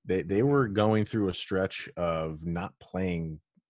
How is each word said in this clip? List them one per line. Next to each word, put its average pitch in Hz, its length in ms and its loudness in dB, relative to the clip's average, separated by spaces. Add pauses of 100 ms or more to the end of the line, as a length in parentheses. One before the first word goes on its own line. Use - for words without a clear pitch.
They, 92 180 0
they 98 200 2
were 139 240 4
going 107 380 4
through 104 240 0
a 87 40 0
stretch - 640 -2
of 80 480 -2
not 85 340 -4
playing 85 640 -4 (280)